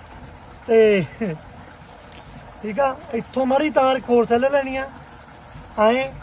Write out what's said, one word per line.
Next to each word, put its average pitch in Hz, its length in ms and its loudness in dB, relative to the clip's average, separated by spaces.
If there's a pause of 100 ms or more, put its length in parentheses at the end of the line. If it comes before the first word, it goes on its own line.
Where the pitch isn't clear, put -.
(680)
ਤੇ 214 380 4 (1600)
ਠੀਕ 208 180 -6
ਆ, 180 160 0 (180)
ਇੱਥੋਂ 247 320 -4
ਮਾੜੀ 277 240 2
ਤਾਰ 262 280 2
ਇੱਕ 226 120 -10
ਹੋਰ 240 160 4
ਸੈੱਲ 247 260 0
ਲੈਣੀ 269 260 -2
ਆ, 269 100 -6 (920)
ਐਂ 240 280 2 (140)